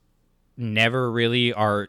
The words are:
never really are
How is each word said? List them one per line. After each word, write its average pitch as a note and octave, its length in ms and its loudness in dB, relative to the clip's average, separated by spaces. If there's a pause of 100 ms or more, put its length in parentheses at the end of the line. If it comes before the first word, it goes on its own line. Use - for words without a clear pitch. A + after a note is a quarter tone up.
(540)
never A#2 560 0
really A#2+ 400 0
are G#2 380 0